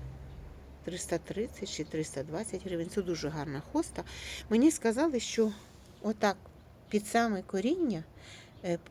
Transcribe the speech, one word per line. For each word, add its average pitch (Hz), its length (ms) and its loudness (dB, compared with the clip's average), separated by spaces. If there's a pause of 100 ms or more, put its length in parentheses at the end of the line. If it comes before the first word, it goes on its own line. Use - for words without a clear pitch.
(840)
триста 175 320 -2
тридцять 190 520 -4
чи - 140 -4
триста 156 400 -4
двадцять 180 420 -6
гривень. 175 240 -2
Це 202 120 0
дуже 160 280 -2
гарна 151 320 -2 (100)
хоста. - 320 -2 (460)
Мені 247 220 8
сказали, 254 480 2
що 220 320 2 (500)
отак 208 360 2 (520)
під 208 180 2
саме 226 340 4
коріння, 220 640 2 (600)
е, 170 140 2 (100)